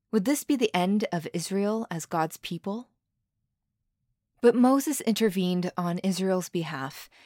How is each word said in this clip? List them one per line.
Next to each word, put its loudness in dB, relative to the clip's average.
Would 2
this 0
be 0
the 0
end 0
of -4
Israel -2
as -8
God's -2
people? -8
But 8
Moses 4
intervened 0
on -2
Israel's 0
behalf -6